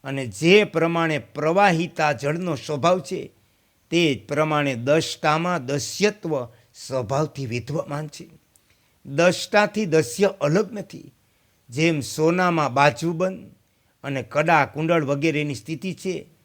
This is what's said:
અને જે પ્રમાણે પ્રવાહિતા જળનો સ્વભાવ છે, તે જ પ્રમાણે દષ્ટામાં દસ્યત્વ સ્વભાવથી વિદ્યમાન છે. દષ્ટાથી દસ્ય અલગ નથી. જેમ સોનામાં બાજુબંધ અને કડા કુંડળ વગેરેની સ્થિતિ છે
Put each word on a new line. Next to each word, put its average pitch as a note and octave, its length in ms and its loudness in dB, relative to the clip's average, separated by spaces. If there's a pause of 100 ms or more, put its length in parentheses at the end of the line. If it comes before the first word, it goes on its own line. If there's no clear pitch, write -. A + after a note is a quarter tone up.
અને C3+ 240 -6
જે F3 360 6
પ્રમાણે E3 560 0
પ્રવાહિતા E3 920 2
જળનો D3+ 440 -2
સ્વભાવ D#3+ 440 0
છે, - 320 -10 (600)
તે D3+ 240 4
જ - 120 -14
પ્રમાણે D3 480 0
દષ્ટામાં D#3 920 0
દસ્યત્વ D3+ 800 -4 (420)
સ્વભાવથી C3+ 580 -4
વિદ્યમાન C#3+ 600 -6
છે. - 200 -18 (760)
દષ્ટાથી G3+ 800 0
દસ્ય D#3+ 420 2 (140)
અલગ D#3+ 300 0
નથી. - 420 -14 (560)
જેમ D#3 300 0
સોનામાં D#3+ 720 0
બાજુબંધ E3 800 0 (520)
અને C3+ 200 -4
કડા D3+ 420 4
કુંડળ D#3+ 380 0
વગેરેની C#3+ 520 -2
સ્થિતિ D#3+ 380 -8
છે E3 320 -8 (200)